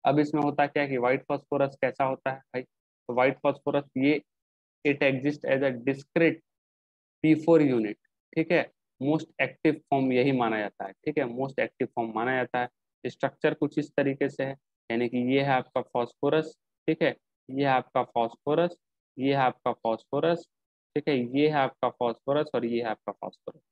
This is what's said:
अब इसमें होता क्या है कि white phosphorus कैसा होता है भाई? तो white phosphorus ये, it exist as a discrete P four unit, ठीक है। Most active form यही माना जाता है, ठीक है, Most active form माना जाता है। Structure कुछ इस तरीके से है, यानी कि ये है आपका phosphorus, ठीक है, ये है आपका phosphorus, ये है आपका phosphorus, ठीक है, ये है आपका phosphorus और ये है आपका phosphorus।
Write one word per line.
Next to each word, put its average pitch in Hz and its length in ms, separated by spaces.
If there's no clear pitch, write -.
अब 143 140
इसमें 147 240
होता 143 240
क्या 147 160
है 139 60
कि 131 100
white 127 260
phosphorus 143 560
कैसा 135 240
होता 131 260
है 135 80
भाई? 131 240
तो - 520
white 131 240
phosphorus 139 460
ये, 143 220
it 143 200
exist 135 440
as 135 140
a 139 80
discrete 143 560
P 156 160
four 165 220
unit, 117 340
ठीक 165 200
है। 160 80
Most 160 280
active 147 380
form 131 220
यही 127 220
माना 113 240
जाता 101 280
है, 95 80
ठीक - 240
है, 127 80
Most 123 340
active 113 280
form 113 260
माना 120 200
जाता 123 260
है। 123 80
Structure 139 520
कुछ 147 220
इस 147 140
तरीके 139 360
से 135 160
है, 135 120
यानी 120 180
कि 123 100
ये 135 140
है 139 100
आपका 127 300
phosphorus, 156 720
ठीक 165 140
है, 135 120
ये 135 160
है 139 60
आपका 127 340
phosphorus, 151 720
ये 139 180
है 139 60
आपका 123 340
phosphorus, 143 720
ठीक 147 120
है, 143 80
ये 147 120
है 156 80
आपका 131 340
phosphorus 135 640
और 120 120
ये 117 160
है 117 60
आपका 104 260
phosphorus। - 460